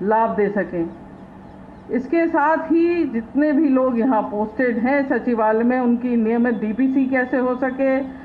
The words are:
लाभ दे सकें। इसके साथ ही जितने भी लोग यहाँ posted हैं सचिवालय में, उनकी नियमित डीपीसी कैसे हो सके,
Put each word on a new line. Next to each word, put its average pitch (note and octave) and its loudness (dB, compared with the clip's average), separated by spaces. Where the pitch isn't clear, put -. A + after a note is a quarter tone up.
लाभ G#3+ 2
दे G3+ 2
सकें। F3+ -4
इसके E4 0
साथ D#4+ 2
ही E4+ 2
जितने B3+ 0
भी D4+ 2
लोग B3+ 2
यहाँ A3 2
posted A3 -2
हैं C4+ 0
सचिवालय A3+ 2
में, B3+ 2
उनकी A#3+ 0
नियमित A#3 2
डीपीसी B3+ 0
कैसे C4 0
हो B3+ 0
सके, C4 0